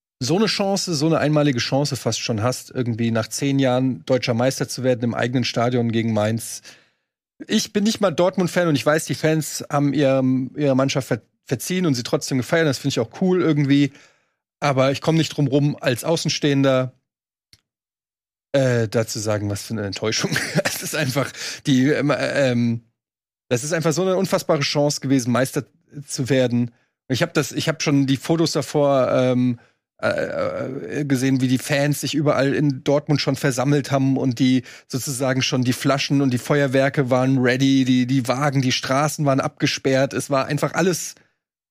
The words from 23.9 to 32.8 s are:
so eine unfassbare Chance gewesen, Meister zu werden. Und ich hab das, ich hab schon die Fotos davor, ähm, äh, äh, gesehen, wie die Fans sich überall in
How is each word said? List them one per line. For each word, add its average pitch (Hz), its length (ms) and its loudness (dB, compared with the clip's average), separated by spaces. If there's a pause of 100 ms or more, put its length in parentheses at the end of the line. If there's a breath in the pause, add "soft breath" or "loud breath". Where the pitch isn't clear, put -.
so 156 100 0
eine 190 140 2
unfassbare 180 440 0
Chance 147 400 0
gewesen, 131 320 2
Meister 131 320 0 (420)
zu 127 240 -6
werden. 120 380 2 (400)
Und 131 60 -2
ich 123 80 -2
hab 170 120 -2
das, 147 180 0
ich 151 160 -4
hab 147 140 -4
schon 139 240 2
die 135 100 2
Fotos 165 360 0
davor, 139 600 2
ähm, 123 460 2 (440 soft breath)
äh, - 1000 -4
äh, 151 60 -2
gesehen, 135 340 0
wie 131 80 2
die 127 100 2
Fans 143 440 -2
sich 143 120 -4
überall 139 400 2
in 135 300 0